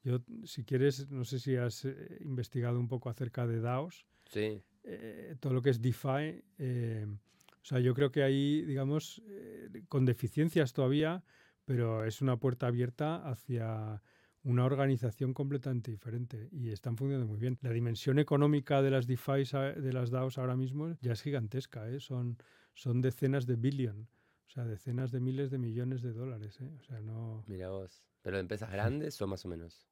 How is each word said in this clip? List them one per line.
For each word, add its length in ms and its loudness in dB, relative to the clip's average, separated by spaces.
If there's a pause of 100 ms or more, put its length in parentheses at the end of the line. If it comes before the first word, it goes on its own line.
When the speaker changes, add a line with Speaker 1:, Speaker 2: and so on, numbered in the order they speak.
Speaker 1:
yo, 160 0 (240)
si 200 -10
quieres, 460 2
no 160 -4
sé 140 -4
si 160 0
has, 300 -2
eh, 360 -8
investigado 580 -2
un 80 0
poco 220 -4
acerca 380 -4
de 140 0
daos. 440 -4 (240)
Speaker 2:
Sí. 320 -2 (220)
Speaker 1:
Eh, 560 -12
todo 140 0
lo 100 2
que 80 6
es 100 2
DeFi, 640 0 (160)
eh, 480 -2
o 580 -14
sea, 140 0
yo 160 6
creo 160 4
que 100 2
ahí, 400 4
digamos, 680 -2
eh, 420 -14 (200)
con 160 4
deficiencias 680 4
todavía, 520 2 (420)
pero 400 2
es 160 -2
una 160 4
puerta 300 0
abierta 600 0
hacia 760 -4 (400)
una 220 6
organización 720 2
completamente 560 -2
diferente 600 -6
y 200 -4
están 260 -4
funcionando 300 0
muy 120 -4
bien. 220 0
La 80 -2
dimensión 480 2
económica 640 6
de 80 6
las 160 4
DeFi, 380 2 (320)
de 180 -2
las 160 0
daos 300 0
ahora 160 0
mismo 440 -2
ya 140 0
es 80 -4
gigantesca, 680 -4
¿eh? 100 -6
Son, 380 -4 (360)
son 280 0
decenas 440 2
de 100 2
billón, 540 0 (380)
o 20 -20
sea, 160 -6
decenas 460 -4
de 80 -2
miles 320 0
de 80 -2
millones 420 -2
de 120 -6
dólares, 460 -8
¿eh? 200 -10
O 20 -20
sea, 200 -12
no 460 -8
Speaker 2:
Mira 220 -6
vos. 340 -10 (200)
¿Pero 140 0
de 40 2
empresas 300 -4
grandes 500 -2
o 60 0
más 180 -4
o 40 -6
menos? 420 -12